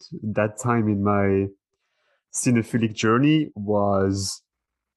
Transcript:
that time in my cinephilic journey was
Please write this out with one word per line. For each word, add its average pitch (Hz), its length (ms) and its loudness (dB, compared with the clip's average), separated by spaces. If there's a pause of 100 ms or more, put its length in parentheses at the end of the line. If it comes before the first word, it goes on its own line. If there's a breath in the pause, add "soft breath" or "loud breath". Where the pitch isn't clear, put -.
(340)
that 107 240 -2
time 117 320 0
in 101 140 0
my 98 440 2 (840)
cinephilic 117 600 0
journey 143 640 2
was 101 840 -2 (560)